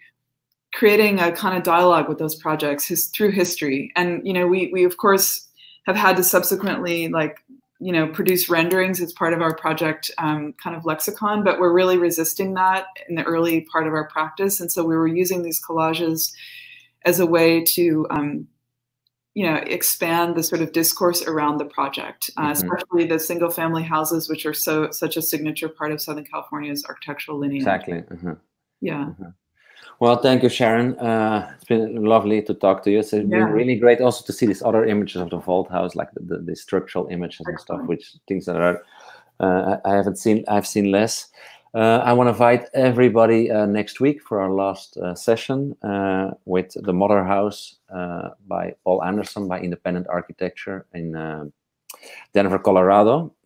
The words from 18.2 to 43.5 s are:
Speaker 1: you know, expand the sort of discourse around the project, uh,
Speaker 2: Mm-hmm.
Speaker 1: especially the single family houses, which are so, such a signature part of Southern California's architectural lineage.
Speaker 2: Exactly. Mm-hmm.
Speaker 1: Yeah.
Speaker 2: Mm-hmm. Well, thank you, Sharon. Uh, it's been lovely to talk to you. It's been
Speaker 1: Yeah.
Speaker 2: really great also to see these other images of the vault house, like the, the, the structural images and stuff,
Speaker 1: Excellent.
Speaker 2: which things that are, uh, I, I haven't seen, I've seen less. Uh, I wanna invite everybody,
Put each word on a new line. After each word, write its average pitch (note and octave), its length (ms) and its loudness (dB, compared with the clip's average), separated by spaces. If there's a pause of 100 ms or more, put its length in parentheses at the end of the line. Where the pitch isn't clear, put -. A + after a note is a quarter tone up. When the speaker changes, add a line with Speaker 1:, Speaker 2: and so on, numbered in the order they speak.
Speaker 1:
you G3+ 140 -2
know, D#3 100 0 (100)
expand E3+ 680 0
the E3 60 0
sort E3 180 -2
of D#3+ 120 -4
discourse F3 500 0
around D3+ 360 -2
the D3 60 -4
project, C#3 720 -8
uh, D#3 60 -2
Speaker 2:
Mm-hmm. D3 100 0
Speaker 1:
especially F3 540 -2
the D#3+ 120 0
single E3+ 300 -2
family E3 360 -2
houses, D#3 440 -2
which D#3 160 -6
are D3+ 80 -2
so, D#3 380 -2
such - 260 -6
a D#3+ 60 -4
signature D#3 460 -4
part D3+ 240 -6
of D3+ 100 -6
Southern D3+ 240 -10
California's D3 580 -10
architectural D3 540 -12
lineage. C#3 240 -4
Speaker 2:
Exactly. F2+ 400 -2
Mm-hmm. E2+ 300 -10 (500)
Speaker 1:
Yeah. D3 240 -4
Speaker 2:
Mm-hmm. - 240 -14 (720)
Well, A#2+ 160 6
thank B2+ 260 4
you, B2 60 6
Sharon. A#2+ 500 2
Uh, A2+ 560 -2
it's - 100 -20
been A2+ 400 0
lovely G#2+ 380 4
to G#2 120 -2
talk F#2+ 300 2
to G2+ 60 2
you. G#2+ 100 4
It's G#2+ 100 -4
been G#2 200 0
Speaker 1:
Yeah. A2 200 2
Speaker 2:
really A#2+ 260 2
great A#2+ 240 6
also B2 240 0
to - 80 -6
see - 140 0
these G2 160 0
other A2 220 2
images G#2 360 -2
of F2 80 -6
the F2 80 -8
vault F2+ 340 -2
house, F2+ 240 -2
like - 200 -6
the, - 60 -10
the, F2 180 -8
the E2+ 180 -8
structural - 520 -4
images F2 380 -8
and D#2+ 140 -8
stuff, E2+ 200 -8
Speaker 1:
Excellent. E2 80 -10
Speaker 2:
which - 280 -6 (100)
things F#2+ 200 -6
that F2 100 -4
are, F2 260 0 (580)
uh, F#2 440 2
I, G2 80 2
I G2+ 40 4
haven't G2 200 0
seen, A2 320 0
I've G#2 180 0
seen G2+ 240 0
less. G#2+ 380 0 (460)
Uh, A2+ 280 4
I A#2+ 120 4
wanna B2 160 4
invite A#2+ 420 4
everybody, A#2 800 4